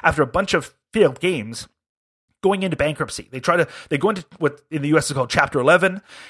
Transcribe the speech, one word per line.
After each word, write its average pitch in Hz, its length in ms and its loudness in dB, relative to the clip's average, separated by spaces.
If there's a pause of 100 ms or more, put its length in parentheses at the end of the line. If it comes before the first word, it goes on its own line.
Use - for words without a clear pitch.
after 156 180 2
a 131 60 2
bunch 185 260 -2
of 165 200 -2 (180)
failed 165 300 2
games, 117 480 -4 (720)
going 190 220 0
into 170 140 -2
bankruptcy. 143 540 -4
They 127 100 -10
try 175 160 2
to, 160 100 2 (220)
they 151 80 0
go 180 140 2
into 185 120 -6 (140)
what - 240 -2 (100)
in 156 100 -4
the 143 60 -4
U 156 100 4
S 147 120 2
is - 40 -6
called 131 160 -2
Chapter 139 300 0
eleven. 180 420 4 (280)